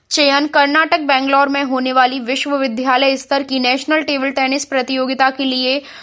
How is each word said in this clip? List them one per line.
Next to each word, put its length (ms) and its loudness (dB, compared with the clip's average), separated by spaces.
चयन 360 2
कर्नाटक 560 2
बेंगलोर 460 2
में 140 -2
होने 300 -2
वाली 260 2
विश्वविद्यालय 1000 0
स्तर 260 -2
की 160 -4
नेशनल 420 0
टेबल 300 -4
टेनिस 340 -2
प्रतियोगिता 640 0
के 160 -6
लिए 360 -2